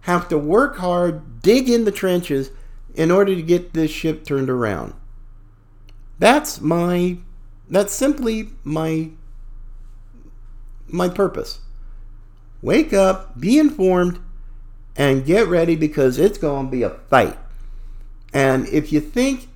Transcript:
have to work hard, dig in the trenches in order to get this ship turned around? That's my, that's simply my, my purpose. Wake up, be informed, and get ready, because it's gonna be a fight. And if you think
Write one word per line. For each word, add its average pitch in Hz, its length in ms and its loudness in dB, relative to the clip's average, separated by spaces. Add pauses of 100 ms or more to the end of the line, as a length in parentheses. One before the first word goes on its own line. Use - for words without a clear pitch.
have 175 260 -2
to 160 100 0
work 202 400 2
hard, 175 640 -2
dig 254 260 6
in 233 160 4
the 208 80 0
trenches 175 580 -2 (440)
in 160 160 2
order 196 240 6
to 170 80 -4
get 175 320 0
this 160 160 0
ship - 340 -4
turned 135 260 -2
around? 104 440 -2 (1200)
That's 277 420 4
my, 175 580 2 (500)
that's 202 240 2
simply 233 580 0 (140)
my, 160 460 -2 (1800)
my 180 200 -2
purpose. - 520 -4 (1000)
Wake 254 320 2
up, 190 480 2
be 220 180 4
informed, 185 600 4 (760)
and 135 280 4
get 190 220 4
ready, 170 300 2
because 147 420 2
it's 196 200 4
gonna 139 300 -2
be 127 140 -2
a 101 80 0
fight. - 480 2 (960)
And 135 360 2
if 151 240 -2
you 151 80 2
think 254 560 -2